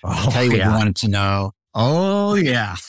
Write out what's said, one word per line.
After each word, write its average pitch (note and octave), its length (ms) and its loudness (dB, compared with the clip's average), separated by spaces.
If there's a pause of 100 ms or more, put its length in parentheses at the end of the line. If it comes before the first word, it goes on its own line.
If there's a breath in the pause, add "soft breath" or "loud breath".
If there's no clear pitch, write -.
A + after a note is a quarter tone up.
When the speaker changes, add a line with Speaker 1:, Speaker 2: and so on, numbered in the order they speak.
Speaker 1:
Oh, F2+ 280 -2
Speaker 2:
tell B2 120 2
you B2 80 2
what A2 80 2
Speaker 1:
yeah. G2 120 2
Speaker 2:
you G#2+ 40 2
wanted G#2+ 200 0
to A2 140 -2
know? G2 420 0 (240)
Speaker 1:
Oh, G3 600 0
yeah. A#2+ 420 0 (120)